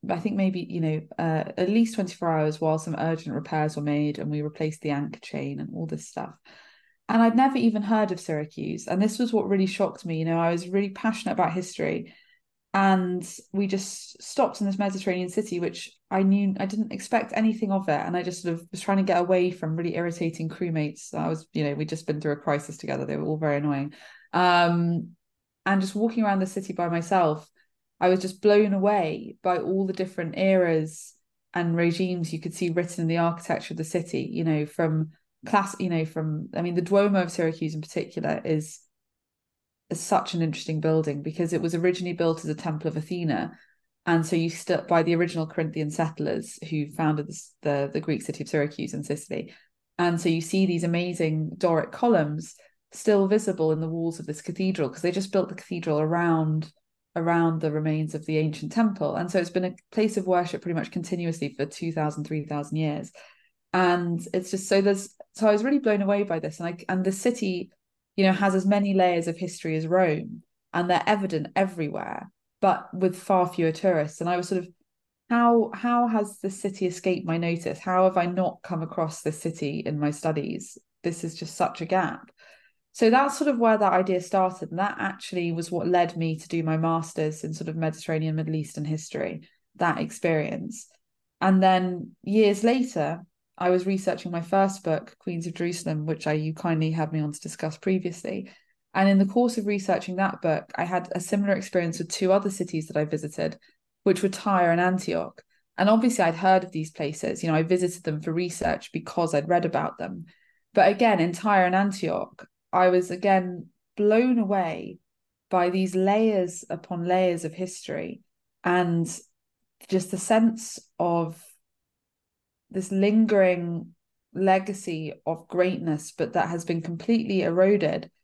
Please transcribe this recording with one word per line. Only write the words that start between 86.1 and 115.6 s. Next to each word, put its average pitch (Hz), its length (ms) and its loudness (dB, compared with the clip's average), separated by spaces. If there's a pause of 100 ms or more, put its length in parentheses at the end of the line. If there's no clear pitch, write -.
me 165 200 0
to - 120 -14
do 165 140 -2
my 160 140 0
master's 160 680 -2
in 160 100 -6
sort 160 140 -8
of 160 80 -6
Mediterranean, 160 580 -2
Middle 160 220 -2
Eastern 151 280 -6
history, 156 640 -6 (280)
that - 240 0
experience. - 840 -4 (540)
And 190 220 4
then 180 640 2
years 208 400 4
later, 226 600 0 (320)
I 180 140 2
was 180 160 4
researching 190 460 -2
my 170 80 -2
first 196 420 2
book, - 380 -4
Queens 170 260 -6
of 170 80 -8
Jerusalem, 165 520 -4
which 160 200 -4
I, 151 60 0
you 156 220 -2
kindly 160 360 0
had 160 220 -2
me 160 80 0
on 151 120 -2
to - 80 -12
discuss 160 360 -8
previously. 190 760 -4 (440)
And 190 140 4
in 196 100 6
the 196 80 6
course 233 320 2
of 202 80 -4
researching 190 500 -2
that 196 260 -2
book, 156 340 -2
I 165 80 -2
had 175 280 -2
a 180 80 -4
similar 202 340 0
experience 175 440 -2
with 165 120 -6
two 185 220 2
other 196 180 4
cities 170 380 -4
that - 80 -4
I 151 80 2
visited, 156 540 -4 (440)
which 202 200 4
were 202 60 2
Tyre 180 440 2
and 170 80 4
Antioch. 180 640 0 (340)
And 196 120 4
obviously 226 360 4
I'd 165 100 2
heard 185 300 4
of 185 80 -16
these 156 180 -6
places. 156 540 -6
You 165 60 0
know, 156 40 2
I 160 80 4
visited 180 400 2
them 156 200 -4
for 160 100 -4
research 175 580 -2
because 160 440 -2
I'd 147 140 0
read 175 160 2
about 151 340 -2
them. - 260 -10 (500)
But 185 140 8
again, 202 320 4
in 170 120 2
Tyre 190 340 4
and 180 100 2
Antioch, 190 720 -2 (240)
I 185 160 6
was 180 220 4
again 180 580 2 (280)
blown 233 420 4
away 190 600 -2 (520)
by 180 200 4